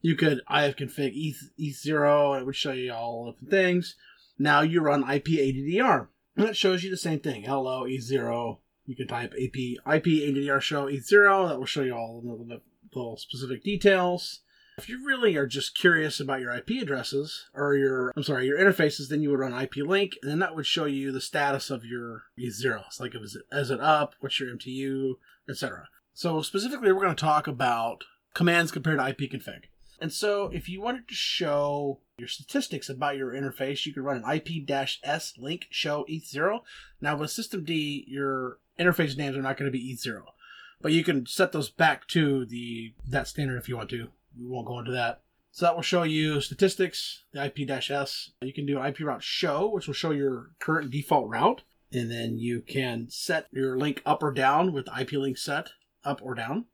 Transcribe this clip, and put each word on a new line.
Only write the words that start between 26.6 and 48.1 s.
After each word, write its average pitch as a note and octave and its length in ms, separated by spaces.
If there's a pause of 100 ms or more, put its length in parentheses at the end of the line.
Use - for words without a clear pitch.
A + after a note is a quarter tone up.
we're G3 80
gonna F3+ 140
talk D3+ 300
about A#2 600 (280)
commands E3+ 380
compared D#3 280
to C3 40
I C3 80
P C3+ 160
config. - 360 (380)
And D#3 120
so G3+ 400
if E3 160
you F#3+ 120
wanted A#3+ 280
to - 40
show C#3+ 840 (180)
your A#2+ 120
statistics - 580
about C#3 300
your C3 160
interface, C#3 520
you D3+ 80
could C3+ 100
run C#3 140
an A2+ 80
I D3 140
P E3 220
dash C#3 420
S D3+ 340
link D3 320
show D3 400
eth D#3+ 200
zero. F3+ 340 (380)
Now D3 160
with D3+ 140
system G3+ 340
D, D3+ 420
your C3+ 520 (200)
interface E3 380
names C#3 180
are C3+ 60
not C3+ 160
gonna C#3 140
be B2+ 200
eth A#2+ 80
zero, A2 240 (560)
but D#3 140
you E3 100
can C#3+ 220
set F3+ 260
those D3+ 180
back D#3 400
to C#3 360
the, A#2 480 (160)
that C3+ 180
standard C3+ 300
if A#2 100
you B2 80
want A2 140
to. A#2 180 (320)
We A#2+ 80
won't B2 200
go B2 120
into A#2 120
that. A#2+ 300 (300)
So - 140
that E3+ 100
will E3+ 60
show F3 220
you D#3 360
statistics, - 840 (100)
the C#3 80
I C#3+ 80
P C#3+ 160
dash B2+ 260
S. C#3 400 (100)